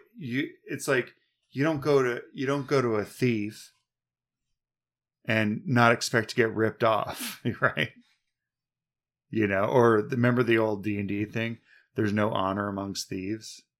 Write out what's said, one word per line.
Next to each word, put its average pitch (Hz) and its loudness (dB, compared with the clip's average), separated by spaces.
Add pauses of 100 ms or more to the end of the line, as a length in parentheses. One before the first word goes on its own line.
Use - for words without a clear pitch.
(160)
you, 139 -4 (160)
it's - -8
like, 127 0 (380)
you 127 -4
don't 156 0
go 143 4
to, 123 -2 (100)
you 127 -6
don't 139 -2
go 139 2
to 117 2
a 101 0
thief 107 -4 (1500)
and 110 0
not 120 6
expect 117 0
to - -14
get 113 2
ripped 107 0
off, 113 -2
<laughs> - -6
right? - 0 (1400)
You 110 0
know, 98 0
or 117 4
the, 123 -4
remember 120 2
the 113 2
old 107 -2
D 104 -4
and 101 -6
D 101 -4
thing? 117 -6 (380)
"There's 107 0
no 104 2
honor 98 -2
amongst 98 -8
thieves." 98 -10 (180)